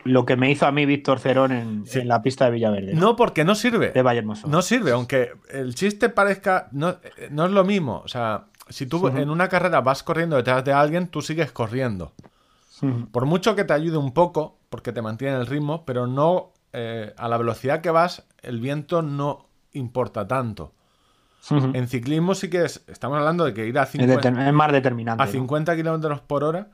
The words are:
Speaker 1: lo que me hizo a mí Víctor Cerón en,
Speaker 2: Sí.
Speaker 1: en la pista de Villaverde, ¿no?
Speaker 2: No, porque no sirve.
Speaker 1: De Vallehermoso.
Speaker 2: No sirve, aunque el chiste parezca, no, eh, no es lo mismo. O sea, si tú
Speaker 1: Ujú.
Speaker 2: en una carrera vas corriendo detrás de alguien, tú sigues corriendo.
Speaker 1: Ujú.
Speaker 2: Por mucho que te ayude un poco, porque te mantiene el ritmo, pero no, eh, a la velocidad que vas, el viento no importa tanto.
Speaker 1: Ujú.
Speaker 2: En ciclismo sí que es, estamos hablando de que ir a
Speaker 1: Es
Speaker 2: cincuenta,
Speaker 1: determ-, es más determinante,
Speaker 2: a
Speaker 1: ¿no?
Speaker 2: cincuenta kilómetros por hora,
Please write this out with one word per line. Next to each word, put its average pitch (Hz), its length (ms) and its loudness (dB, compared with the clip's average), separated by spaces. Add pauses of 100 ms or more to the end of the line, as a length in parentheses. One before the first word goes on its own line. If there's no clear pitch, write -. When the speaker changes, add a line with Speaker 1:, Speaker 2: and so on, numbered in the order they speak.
Speaker 1:
lo 127 200 4
que 131 120 2
me 131 120 4
hizo 139 160 4
a 139 60 6
mí 147 140 2
Víctor 139 340 2
Cerón 131 320 2
en, 113 340 -4
Speaker 2:
Sí. 135 140 -4
Speaker 1:
en 123 80 -4
la 120 140 2
pista 131 240 2
de 120 60 4
Villaverde, 104 420 -2
¿no? 160 80 2
Speaker 2:
No, 226 140 4
porque 214 280 2
no 190 100 4
sirve. 208 380 0
Speaker 1:
De 131 100 2
Vallehermoso. 117 460 0
Speaker 2:
No 156 140 2
sirve, 202 300 0
aunque 123 400 0 (180)
el 131 260 -8
chiste 208 340 0
parezca, 196 640 0
no, 143 180 -2 (280)
eh, 123 140 -16
no 151 140 0
es 185 60 0
lo 196 120 6
mismo. 180 420 0
O - 20 -12
sea, 113 380 -4 (240)
si - 160 -10
tú 156 120 -4
Speaker 1:
Ujú. 156 200 0
Speaker 2:
en 147 120 -2
una 175 200 0
carrera 175 320 2
vas 131 220 0
corriendo 165 340 -2
detrás 127 260 2
de 139 100 2
alguien, 151 340 2
tú 156 140 -8
sigues 156 300 -4
corriendo. 110 600 -4 (680)
Speaker 1:
Ujú. 120 300 -2
Speaker 2:
Por 123 140 0
mucho 185 300 2
que 196 100 0
te 165 80 0
ayude 160 240 0
un 139 160 -2
poco, 165 440 0 (120)
porque 117 240 -10
te 117 80 -6
mantiene 117 360 -4
el 120 100 -2
ritmo, 147 380 -4
pero 123 220 -2
no, 151 460 0 (180)
eh, 113 460 -8
a 117 100 -6
la 117 100 0
velocidad 120 440 -2
que 175 80 -2
vas, 170 360 2 (180)
el 123 180 -8
viento 147 400 -2
no 143 460 -4 (260)
importa 117 540 -4
tanto. 113 440 -4 (760)
Speaker 1:
Ujú. 135 240 2
Speaker 2:
En 123 140 -2
ciclismo 151 480 0
sí 185 140 -8
que 170 140 0
es, - 240 -6
estamos 135 300 -6
hablando 160 260 0
de 131 100 0
que 110 120 -6
ir 123 140 -2
a 135 40 2
Speaker 1:
Es 131 60 -2
Speaker 2:
cincuenta, 123 400 2
Speaker 1:
determ-, 127 180 0
es 143 60 4
más 151 180 6
determinante, 120 520 0
Speaker 2:
a - 20 4
Speaker 1:
¿no? - 60 -6
Speaker 2:
cincuenta 147 440 -2
kilómetros 160 460 -2
por 143 220 -2
hora, 175 300 -2